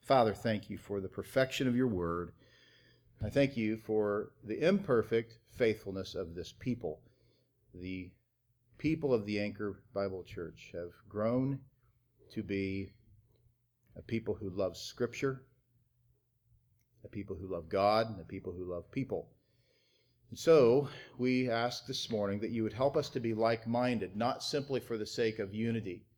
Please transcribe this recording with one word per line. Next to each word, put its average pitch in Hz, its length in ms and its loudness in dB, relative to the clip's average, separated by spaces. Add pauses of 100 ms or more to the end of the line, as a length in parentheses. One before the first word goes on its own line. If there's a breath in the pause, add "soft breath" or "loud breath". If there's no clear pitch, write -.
Father, 120 320 6
thank 104 380 -2
you 98 80 -8
for 101 220 -4
the 92 80 -6
perfection 131 580 0
of 123 80 2
your 127 140 4
word. 87 440 -2 (920 soft breath)
I 107 60 -2
thank 139 260 2
you 110 220 0
for 107 520 0 (140)
the 104 160 -6
imperfect 131 760 2 (180)
faithfulness 101 580 0
of 85 200 -6
this 87 180 -10
people. 90 480 -6 (760 soft breath)
The 92 360 -8 (680)
people 147 380 2
of 107 100 2
the 104 160 0
Anchor 104 400 -4 (140)
Bible 95 300 -2
Church - 500 -12
have 87 160 -8 (180)
grown 127 520 -2 (720)
to 110 100 -6
be 98 500 -4 (1040)
a - 60 -14
people 113 320 -4
who 98 160 -8
love 92 260 -2
Scripture, - 680 -4 (1600)
a - 60 -18
people 98 280 -8
who 92 100 -10
love 85 220 -6
God, 104 420 4
and 95 100 -10
a 80 40 -12
people 92 280 -8
who 90 180 -8
love 87 200 -8
people. 113 400 -4 (1000)
And - 80 -14
so 139 500 8 (280 loud breath)
we 127 320 2
ask 117 380 -2
this - 240 -6
morning 104 300 0
that 104 100 -4
you 113 140 0
would 101 80 -2
help 139 240 2
us 151 140 0
to 131 100 -4
be 113 120 -2
like-minded, 113 840 0
not 117 260 -2
simply 139 380 -2
for 113 180 -4
the 107 80 -4
sake 113 320 0
of 101 160 -6
unity 110 500 -2 (140)